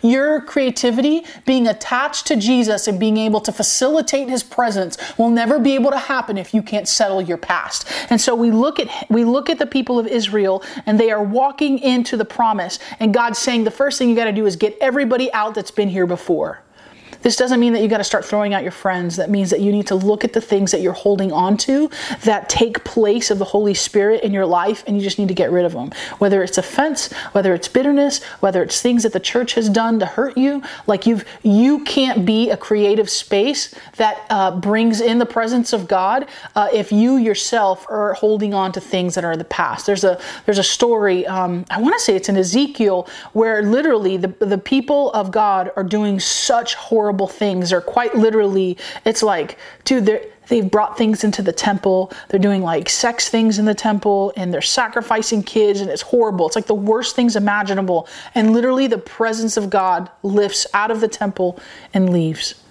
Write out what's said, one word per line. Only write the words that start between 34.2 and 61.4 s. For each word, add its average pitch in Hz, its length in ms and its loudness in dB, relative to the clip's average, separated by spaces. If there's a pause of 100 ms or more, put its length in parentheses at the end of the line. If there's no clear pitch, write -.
uh, 190 220 2
brings 214 500 0
in 233 160 2
the 240 80 2
presence 233 480 0
of 190 140 -4
God, 202 360 2 (320)
uh, 208 160 2
if 208 180 0
you 233 260 4
yourself 208 760 0
are 208 240 -2
holding 208 400 0
on 190 180 0
to 190 80 -6
things 180 360 -2
that 175 100 -2
are 165 60 -2
in 160 60 -4
the 165 60 -8
past. 143 400 -4
There's 196 200 0
a, 180 140 4 (280)
there's 202 120 2
a 190 60 0
story, 208 600 0
um, 180 420 -4
I 208 140 -4
wanna 349 160 2
say 214 180 0
it's 190 140 -4
in 196 80 2
Ezekiel, 190 680 0 (280)
where 220 280 2
literally 214 540 2
the, 185 120 -2 (100)
the 202 180 0
people 269 560 0
of 196 180 -2
God 196 460 0
are 190 80 -2
doing 202 340 0
such 233 580 -2
horrible 208 340 0 (160)
things. 185 440 -2
They're 180 100 2
quite - 340 -2
literally, 202 640 2 (260)
it's 220 160 0
like, 180 380 0 (240)
dude, 247 240 2
they're, 214 140 2 (260)
they've 220 240 2
brought 214 260 2
things 220 280 2
into 208 180 0
the 190 80 0
temple. 190 600 0 (160)
They're 196 100 0
doing, 196 240 2
like, 165 260 -2
sex 233 400 -2
things 220 300 2
in 214 60 2
the 214 100 2
temple, 202 600 0
and 180 180 -4
they're - 80 -2
sacrificing 220 800 0
kids, 208 380 2
and 190 100 -4
it's - 120 -6
horrible. 208 440 2
It's, 156 80 -4
like, 214 120 -2
the 214 80 0
worst 220 420 -2
things 240 180 2
imaginable. 196 720 0 (300)
And 220 160 4
literally 254 340 2
the 226 120 0
presence 226 580 -4
of 202 140 -2
God 185 380 0 (140)
lifts 202 500 0
out 214 200 0
of 220 80 -2
the 220 80 2
temple 185 500 -4 (340)